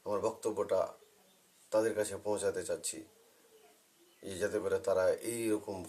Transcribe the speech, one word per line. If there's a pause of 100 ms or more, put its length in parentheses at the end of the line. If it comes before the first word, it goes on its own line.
আমার
বক্তব্যটা (920)
তাদের
কাছে (120)
পৌঁছাতে
চাচ্ছি, (1200)
এই
যাতে
করে (100)
তারা (260)
এই (120)
রকম (120)